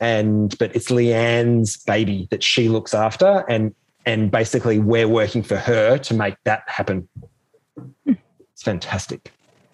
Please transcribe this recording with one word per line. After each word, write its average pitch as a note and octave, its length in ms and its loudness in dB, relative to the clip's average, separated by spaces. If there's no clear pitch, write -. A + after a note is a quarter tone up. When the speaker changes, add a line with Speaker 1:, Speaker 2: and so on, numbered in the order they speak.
Speaker 1:
and, G#2+ 580 0
but G#2+ 160 -2
it's A2+ 160 -4
Leanne's A#2 840 2
baby G2+ 540 -2
that G#2 120 -4
she A#2 280 2
looks A2 240 -2
after, F#3 540 2
and, A2 260 -2
and G#2+ 240 0
basically A2+ 480 0
we're A2 300 2
working A2 340 0
for G2 140 -2
her A#2 420 2
to B2+ 160 -4
make G#2 300 -2
that G#2+ 220 -2
happen. F#2+ 400 -6
Speaker 2:
Hmm. C#4 60 2
Speaker 1:
It's - 80 -20
fantastic. - 680 -6